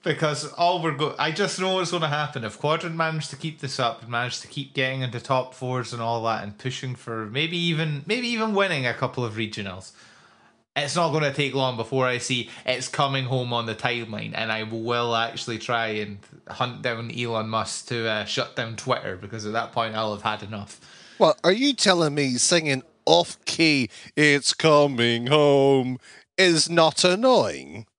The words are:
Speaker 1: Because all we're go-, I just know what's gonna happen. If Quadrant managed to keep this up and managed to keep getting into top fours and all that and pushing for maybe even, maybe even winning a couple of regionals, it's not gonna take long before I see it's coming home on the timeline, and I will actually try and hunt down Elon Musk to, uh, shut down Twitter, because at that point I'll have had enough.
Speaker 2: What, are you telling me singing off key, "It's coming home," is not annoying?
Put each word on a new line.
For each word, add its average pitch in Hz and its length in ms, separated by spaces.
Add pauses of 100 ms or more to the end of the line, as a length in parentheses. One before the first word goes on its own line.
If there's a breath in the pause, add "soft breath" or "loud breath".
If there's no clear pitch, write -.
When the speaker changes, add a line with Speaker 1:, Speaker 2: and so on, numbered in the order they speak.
Speaker 1:
Because 147 520
all 175 280
we're 156 140
go-, 139 240
I 156 140
just 190 260
know 185 140
what's 175 180
gonna 165 160
happen. 143 380
If 101 120
Quadrant 165 380
managed 160 360
to - 40
keep 156 240
this 135 220
up 117 200
and 117 80
managed 120 340
to - 40
keep 135 260
getting 131 280
into 120 180
top 127 340
fours 127 380
and 120 100
all 113 220
that 110 180
and 104 160
pushing 131 380
for 113 300
maybe 156 320
even, 156 480
maybe 240 240
even 220 260
winning 175 320
a 113 60
couple 123 320
of 107 80
regionals, 104 580 (840 soft breath)
it's 143 220
not 165 160
gonna 147 220
take 139 200
long 127 220
before 127 320
I 123 100
see 120 320 (160 loud breath)
it's 127 220
coming 135 380
home 123 260
on 117 140
the 110 100
timeline, 110 600
and 110 180
I 110 100
will 117 540
actually 117 420
try 117 280
and 104 320 (280)
hunt 120 340
down 117 300
Elon 113 380
Musk - 400
to, 113 200
uh, 107 140
shut 117 320
down 113 220
Twitter, 104 400
because 104 280
at 107 60
that 113 220
point 113 220
I'll 110 180
have 104 100
had 107 200
enough. 104 360 (380 loud breath)
Speaker 2:
What, 160 260
are 175 80
you 262 220
telling 170 420
me 135 220
singing 147 460 (220)
off - 380
key, 147 460 (260 loud breath)
"It's 143 380
coming 123 760
home," 139 720 (380 loud breath)
is 170 320
not 165 340
annoying? 147 840 (140)